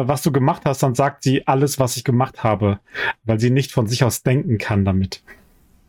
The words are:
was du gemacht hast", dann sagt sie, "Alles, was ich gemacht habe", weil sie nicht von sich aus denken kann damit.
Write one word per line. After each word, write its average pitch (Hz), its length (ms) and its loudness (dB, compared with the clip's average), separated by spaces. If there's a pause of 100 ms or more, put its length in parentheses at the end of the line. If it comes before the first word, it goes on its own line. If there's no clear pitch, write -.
was 139 160 -2
du 156 100 0
gemacht 139 320 0
hast", 139 180 -2
dann 135 120 2
sagt 139 300 0
sie, 135 220 0
"Alles, 139 320 0
was 127 180 0
ich 120 80 -10
gemacht 127 380 0
habe", 101 360 2 (460)
weil 110 140 0
sie 120 120 2
nicht 131 220 -2
von 120 140 0
sich 120 180 -2
aus - 180 -2
denken 131 360 0
kann 101 260 0
damit. 95 380 -2 (680)